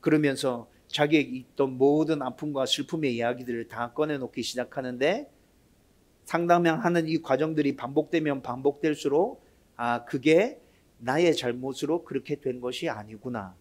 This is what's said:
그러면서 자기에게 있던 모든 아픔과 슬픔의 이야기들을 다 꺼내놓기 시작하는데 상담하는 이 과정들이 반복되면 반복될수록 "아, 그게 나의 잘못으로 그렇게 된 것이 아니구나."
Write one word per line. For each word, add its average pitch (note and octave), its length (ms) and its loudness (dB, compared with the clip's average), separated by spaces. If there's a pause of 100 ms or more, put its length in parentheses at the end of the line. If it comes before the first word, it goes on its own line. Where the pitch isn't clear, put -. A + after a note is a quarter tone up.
그러면서 C#3+ 640 2 (200)
자기에게 D3+ 420 2
있던 C3 480 -2
모든 D3 420 4
아픔과 C3+ 460 -4
슬픔의 C#3 500 -2
이야기들을 A#2 520 -4
다 A#2 240 -6
꺼내놓기 C#3+ 500 -4
시작하는데 C3 880 -4 (960)
상담하는 E3+ 840 2
이 D#3+ 140 -2
과정들이 D3 540 0
반복되면 D3 680 -2
반복될수록 C#3+ 1000 0 (340)
"아, A#2+ 280 -2
그게 D#3+ 560 2 (380)
나의 D3 360 4
잘못으로 B2+ 720 -4
그렇게 C#3 320 -6
된 B2+ 240 -6
것이 B2 300 -6
아니구나." G#2+ 720 -10